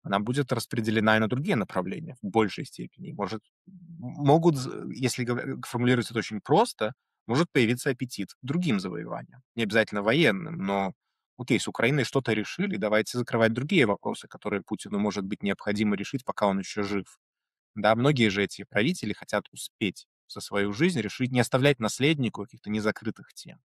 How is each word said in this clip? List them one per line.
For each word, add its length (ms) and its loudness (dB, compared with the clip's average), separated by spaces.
она 160 0
будет 340 -2
распределена 640 2
и 40 4
на 80 2
другие 280 0
направления 640 -4
в 60 -8
большей 360 0
степени. 480 -14
Может, 280 -6
м-, 60 -20
могут 320 6
з-, 360 -8
если 320 -2
гов-, 420 -6
формулировать 440 2
это 80 -2
очень 220 -6
просто, 520 2
может 260 2
появиться 380 2
аппетит 420 -6
к 100 -20
другим 380 0
завоеваниям. 600 -8
Не 80 -2
обязательно 400 2
военным, 560 2
но, 340 -2
окей, 200 2
с 100 -4
Украиной 360 0
что-то 280 0
решили, 440 -2
давайте 420 0
закрывать 340 2
другие 340 2
вопросы, 420 -4
которые 340 -6
Путину, 360 -6
может 260 -2
быть, 180 -8
необходимо 540 0
решить, 280 -8
пока 220 0
он 120 2
ещё 240 -6
жив. 360 -4
Да, 200 6
многие 340 4
же 140 2
эти 260 -4
правители 440 0
хотят 400 -4
успеть 540 -6
за 120 -12
свою 320 -2
жизнь 280 2
решить, 300 -4
не 100 4
оставлять 380 4
наследнику 640 0
каких-то 280 -14
незакрытых 640 -4
тем. 240 -18